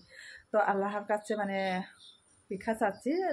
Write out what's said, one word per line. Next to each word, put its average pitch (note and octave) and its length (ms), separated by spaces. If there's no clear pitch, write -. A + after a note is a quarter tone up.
তো A3+ 60
আল্লাহর G3+ 400
কাছে G#3 300
মানে G3 160
ভিক্ষা G#3+ 300
চাচ্ছি G#3 300